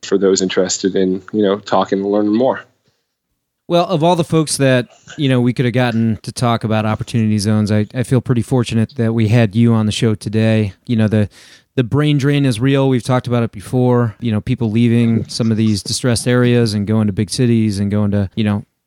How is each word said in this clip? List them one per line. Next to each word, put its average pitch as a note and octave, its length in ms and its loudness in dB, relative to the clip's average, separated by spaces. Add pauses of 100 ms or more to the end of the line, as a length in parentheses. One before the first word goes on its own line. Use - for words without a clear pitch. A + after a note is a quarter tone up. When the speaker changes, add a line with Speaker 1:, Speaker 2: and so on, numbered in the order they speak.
Speaker 1:
for - 140 -2
those F#2+ 240 2
interested F#2 540 -2
in, F#2+ 260 -2 (120)
you G#2+ 80 0
know, G2+ 180 0
talking G2 400 -2
and G2 100 -4
learning G#2 240 0
more. A#2+ 300 -2 (1040)
Speaker 2:
Well, E3+ 180 0
of E3 180 -2
all C#3+ 120 2
the E3 80 0
folks D#3+ 340 -2
that, B2+ 300 2 (300)
you D3+ 100 -2
know, B2+ 140 2
we A#2+ 120 2
could B2+ 120 -2
have A#2+ 80 -2
gotten A2+ 500 0
to A#2 80 -12
talk A#2 320 -2
about A2 220 0
opportunity G#2+ 540 -2
zones, G#2+ 320 0
I, G#2 220 0
I B2+ 100 -2
feel B2 180 0
pretty A#2+ 200 0
fortunate A2+ 540 -2
that A2+ 180 0
we A2+ 140 2
had A2 260 2
you A#2 200 4
on A2 120 2
the G#2 60 0
show A2 240 0
today. A2 580 0 (120)
You A#2+ 100 -2
know, A2 140 2
the, G#2+ 200 0 (460)
the C3 80 2
brain D3 340 0
drain C#3+ 280 0
is B2 140 0
real. C3+ 280 2
We've C3 160 0
talked B2+ 240 -2
about A#2+ 160 0
it A2+ 80 -4
before. A#2+ 680 0
You A#2+ 100 -2
know, G#2 80 0
people A#2 320 -2
leaving A#2 560 2
some A2+ 240 -2
of G#2+ 60 0
these G#2+ 260 0
distressed A2+ 440 -2
areas A#2+ 460 2
and G2+ 140 -2
going A2 200 2
to G2+ 60 -2
big G2+ 160 -4
cities A2+ 500 0
and G2+ 120 -2
going G#2 200 0
to, G2+ 240 -2
you A2+ 100 -2
know, G#2 200 -2 (220)